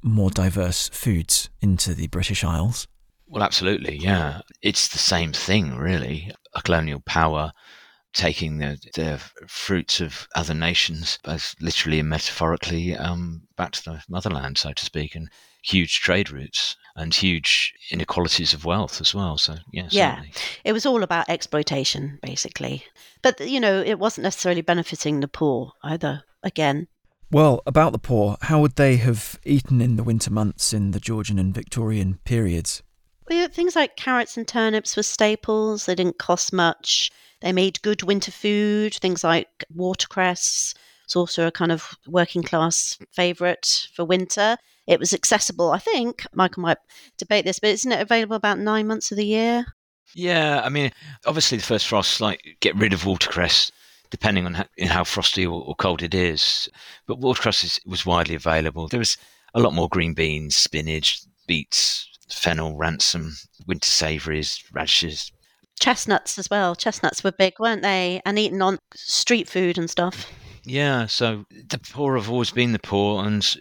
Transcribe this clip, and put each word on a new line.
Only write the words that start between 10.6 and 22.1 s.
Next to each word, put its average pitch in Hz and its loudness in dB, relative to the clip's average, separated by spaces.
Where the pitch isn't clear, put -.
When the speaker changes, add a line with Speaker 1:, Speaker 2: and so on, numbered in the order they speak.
Speaker 2:
both 78 -6
literally 78 0
and 78 -2
metaphorically, 82 -2
um, 87 -6
back 90 -6
to - -8
the 80 -12
motherland, 76 -6
so 71 -4
to - -8
speak, 76 -6
and 80 -10
huge 90 0
trade 92 2
routes - -6
and 80 -4
huge - 2
inequalities 85 0
of 78 -4
wealth 90 -2
as - 0
well. 90 -2
So, - 0
yeah, 90 -6
Speaker 3:
Yeah, 185 4
Speaker 2:
certainly. 76 -14
Speaker 3:
it 214 0
was 220 0
all 247 2
about 170 -2
exploitation, 143 -2